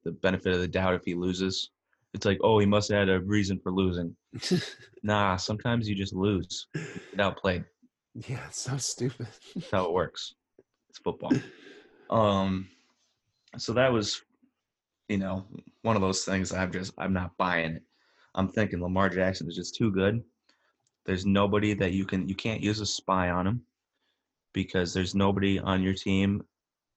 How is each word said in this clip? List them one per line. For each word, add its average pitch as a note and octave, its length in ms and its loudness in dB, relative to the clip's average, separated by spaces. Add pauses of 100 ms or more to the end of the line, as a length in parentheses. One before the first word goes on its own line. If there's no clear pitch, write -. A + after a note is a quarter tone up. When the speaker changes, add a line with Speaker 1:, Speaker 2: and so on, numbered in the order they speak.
Speaker 1:
the E2+ 80 -6
benefit F#2 420 0
of F2+ 80 2
the F2+ 60 -2
doubt F#2 260 2
if F2 100 -2
he F2 120 -4
loses. F#2 560 -2 (420)
It's G#2 120 -6
like, G2 160 2
"Oh, G#2+ 180 6
he G#2 60 6
must G#2 240 2
have G#2 100 2
had G2 100 4
a F#2 120 4
reason G2 380 0
for F#2 120 -6
losing." F2+ 440 0 (180)
Speaker 2:
<laughs> - 720 -4
Speaker 1:
Nah, G2+ 340 4
sometimes A2+ 500 -2
you G#2 80 0
just G2 180 -4
lose. F#2+ 640 -2
You D#3+ 60 -6 (300)
get G2 100 -2
outplayed. F2+ 440 0 (600)
Speaker 2:
Yeah, B2+ 200 -8
it's - 120 -12
so C3+ 180 -4
stupid. A#2+ 500 -6 (140)
<laughs> - 140 -18
Speaker 1:
That's - 160 -10
how F#2 140 2
it E2+ 80 0
works. - 400 -2 (560)
It's - 100 -20
football. - 320 -4 (800)
Um, G2 580 2 (920)
so A#2 160 -4
that B2 200 4
was, G#2+ 280 0 (840)
you G#2 100 0
know, F#2+ 280 -4 (380)
one A2+ 120 2
of G2 60 2
those F#2+ 240 0
things F#2+ 260 0
I'm F2+ 200 -2
just, F#2 260 -6
I'm F#2+ 160 -2
not F2+ 240 -4
buying E2+ 380 0
it. - 80 -12 (520)
I'm F#2+ 140 0
thinking G2 320 -2
Lamar F#2 280 2
Jackson F#2 380 0
is E2 80 -8
just F2 200 -8
too A2+ 160 2
good. G2 320 2 (800)
There's F#2+ 200 -2
nobody G2+ 500 4
that F#2+ 180 0
you F#2+ 120 0
can, F#2+ 220 -2
you F#2+ 80 -4
can't A2 260 -4
use G#2+ 200 0
a G2+ 40 -4
spy F#2 440 0
on F2+ 180 0
him A#2 140 0 (920)
because F2+ 400 -2
there's F2+ 220 -2
nobody G2 440 2
on F#2+ 240 0
your F#2+ 100 2
team, G2 500 0 (540)